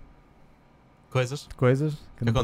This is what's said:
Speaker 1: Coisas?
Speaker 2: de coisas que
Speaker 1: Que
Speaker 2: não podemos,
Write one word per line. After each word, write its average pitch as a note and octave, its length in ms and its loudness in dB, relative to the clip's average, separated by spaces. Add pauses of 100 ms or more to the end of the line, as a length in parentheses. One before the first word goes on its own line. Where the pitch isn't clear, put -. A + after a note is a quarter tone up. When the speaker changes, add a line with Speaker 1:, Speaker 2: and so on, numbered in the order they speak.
(1080)
Speaker 1:
Coisas? B2+ 380 -4
Speaker 2:
de - 80 -18
coisas C3+ 380 2
que D3+ 60 -12 (200)
Speaker 1:
Que A2+ 60 -4
Speaker 2:
não A#2 80 2
podemos, A#2+ 100 0